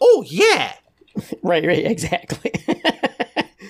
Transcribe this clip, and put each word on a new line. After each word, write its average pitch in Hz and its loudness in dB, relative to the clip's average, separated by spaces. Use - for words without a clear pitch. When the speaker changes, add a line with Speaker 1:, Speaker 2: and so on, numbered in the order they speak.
Speaker 1:
"Oh, 440 6
yeah!" 180 0
Speaker 2:
<laughs> - -12
Right, 170 0
right, 170 0
exactly. - -6
<laughs> 320 0